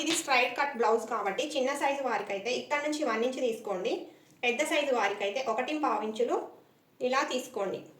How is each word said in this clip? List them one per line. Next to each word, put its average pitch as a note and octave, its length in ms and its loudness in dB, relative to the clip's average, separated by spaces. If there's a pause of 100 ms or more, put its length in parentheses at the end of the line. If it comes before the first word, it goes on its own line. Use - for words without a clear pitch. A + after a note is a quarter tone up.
ఇది D#4+ 180 2
స్ట్రైట్ C4 400 2
కట్ C#4 220 0
బ్లౌజ్ A3 320 4
కాబట్టి A3+ 300 -2 (120)
చిన్న C4 160 2 (100)
సైజు C#4 280 2
వారికైతే G3+ 420 -2 (100)
ఇక్కడ D4 240 0
నుంచి D4+ 240 -2
వన్ A3 180 2
ఇంచు C4 200 -4
తీసుకోండి. G#3+ 460 -2 (500)
పెద్ద A#3+ 160 2 (120)
సైజు C#4 280 2
వారికైతే G3+ 420 0 (120)
ఒకటి B3+ 200 -2 (120)
పావు A3 220 0
ఇంచులు B3 300 0 (720)
ఇలా C4+ 140 2 (120)
తీసుకోండి. G3 480 -4 (180)